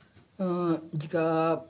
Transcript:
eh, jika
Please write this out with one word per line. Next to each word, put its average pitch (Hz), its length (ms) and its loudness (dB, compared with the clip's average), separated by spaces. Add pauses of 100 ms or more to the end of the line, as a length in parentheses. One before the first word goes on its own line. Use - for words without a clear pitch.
(420)
eh, 175 320 2 (200)
jika 160 640 2 (120)